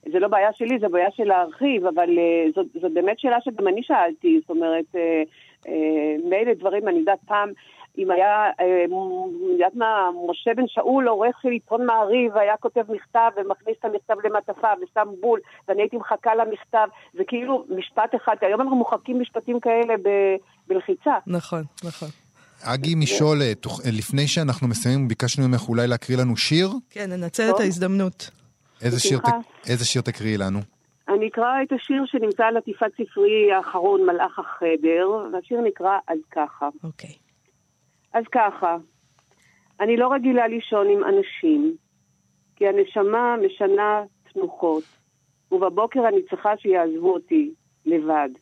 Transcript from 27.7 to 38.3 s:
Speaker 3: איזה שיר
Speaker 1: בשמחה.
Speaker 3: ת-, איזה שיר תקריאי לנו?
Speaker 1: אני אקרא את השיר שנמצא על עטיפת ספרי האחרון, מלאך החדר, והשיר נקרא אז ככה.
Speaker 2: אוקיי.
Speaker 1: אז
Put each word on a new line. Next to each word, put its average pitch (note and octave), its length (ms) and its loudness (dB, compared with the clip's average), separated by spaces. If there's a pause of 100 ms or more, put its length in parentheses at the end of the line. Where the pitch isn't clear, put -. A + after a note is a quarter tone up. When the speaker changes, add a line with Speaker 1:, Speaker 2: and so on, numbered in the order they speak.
Speaker 3:
איזה A#2+ 180 0
שיר C3 180 2
Speaker 1:
בשמחה. A#3 180 2 (280)
Speaker 3:
ת-, - 60 -6
איזה A#2+ 140 0
שיר A#2+ 180 -2
תקריאי G#2+ 360 -4
לנו? G2 200 -2 (500)
Speaker 1:
אני G#3+ 200 0
אקרא B3 340 0
את C4+ 100 -4
השיר C4+ 340 -2
שנמצא A3+ 380 0
על A3+ 120 2
עטיפת A3 360 -4
ספרי G#3 600 2
האחרון, F#3+ 540 2
מלאך F3 320 0
החדר, E3 720 0 (240)
והשיר F3+ 280 -4
נקרא G3 380 0 (100)
אז E3 100 -4 (120)
ככה. D3 380 -4 (160)
Speaker 2:
אוקיי. D#3 300 -16 (1000)
Speaker 1:
אז A3+ 180 0